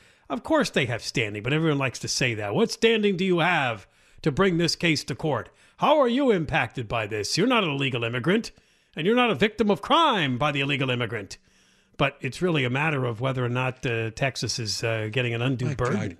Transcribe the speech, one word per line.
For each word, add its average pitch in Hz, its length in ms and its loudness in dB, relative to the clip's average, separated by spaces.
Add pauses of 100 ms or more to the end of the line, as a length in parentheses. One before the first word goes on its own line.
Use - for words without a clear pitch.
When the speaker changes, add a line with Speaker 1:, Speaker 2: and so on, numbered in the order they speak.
(280)
Speaker 1:
Of 247 160 -6
course 302 260 2
they 147 160 0
have 117 160 -6
standing, 104 400 -2
but 127 100 -2
everyone 156 260 2
likes 135 220 -2
to 117 80 -8
say 120 260 0
that. 104 200 -4
"What 220 160 2
standing 214 460 2
do 180 80 -2
you 175 160 2
have 143 460 0 (360)
to 160 80 2
bring 175 280 2
this - 180 0
case 160 280 0
to 139 100 -8
court? 127 340 -4 (300)
How 302 200 4
are 269 100 4
you 254 220 2
impacted 139 560 0
by 110 200 -2
this? 107 320 -4
You're 202 80 2
not 240 180 2
an 160 60 -2
illegal 135 340 -2
immigrant, 127 480 0 (420)
and 160 120 -4
you're 233 100 4
not 247 140 4
a 185 40 0
victim 208 360 0
of 190 100 2
crime 226 580 2
by 147 140 0
the 143 80 -2
illegal 139 300 0
immigrant." 117 480 -4 (580)
But 135 240 0
it's 131 220 -6
really 160 220 2
a 120 60 0
matter 139 360 0
of 113 160 -4
whether 127 220 -2
or 120 40 0
not, 127 360 -2
uh, 113 260 -2
Texas - 480 -4
is, 107 260 -4
uh, 110 260 -2
getting 120 240 -2
an 117 80 -2
undue 123 240 -2
Speaker 2:
My 143 80 -2
Speaker 1:
burden. 131 260 0
Speaker 2:
God. 98 200 -6